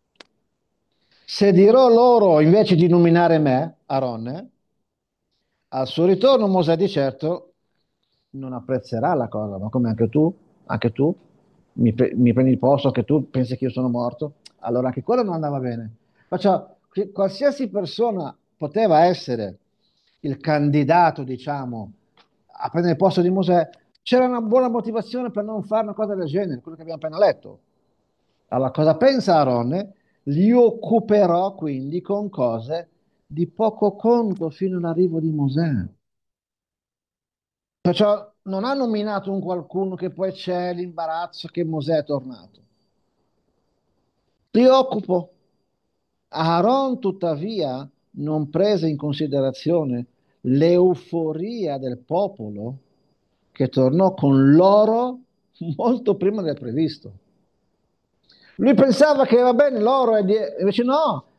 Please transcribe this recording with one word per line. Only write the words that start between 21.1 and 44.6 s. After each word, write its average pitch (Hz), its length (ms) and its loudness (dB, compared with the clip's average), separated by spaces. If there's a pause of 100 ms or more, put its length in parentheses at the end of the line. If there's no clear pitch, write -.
diciamo, 123 720 -10 (680)
a - 100 -6
prendere 170 240 0
il 147 40 -2
posto 180 220 2
di 175 100 2
Mosè, 175 380 0 (340)
c'era 254 240 2
una 247 140 -4
buona 233 280 0
motivazione 226 640 -6
per 208 140 -6
non 214 180 -8
fare 214 220 -2
una 214 100 -12
cosa 208 200 -4
del 185 120 -6
genere, 156 340 -4
quello 165 160 -18
che 165 60 -20
abbiamo 160 160 -12
appena 156 200 -8
letto. 143 420 0 (880)
Allora, 127 220 -2
cosa 156 260 2
pensa 233 400 2
Aaron? 131 560 0 (320)
"Li 170 280 2
occuperò 208 1000 2
quindi 143 460 -8
con 202 280 -6
cose 131 600 -6 (380)
di 160 200 -4
poco 208 500 -2
conto 220 540 0
fino 185 280 -6
all'arrivo 170 420 -2
di 160 100 -2
Mosè." 143 560 -2 (1900)
Perciò 208 520 0 (100)
non 190 220 -6
ha 269 100 -4
nominato 208 580 -4
un 196 80 -4
qualcuno 180 540 -6
che 180 160 -8
poi 185 220 -6
c'è 180 400 -6
l'imbarazzo 170 760 -10
che 175 160 -6
Mosè 160 340 -2
è 147 60 -2
tornato. 127 560 -10 (1900)
"Li 240 140 4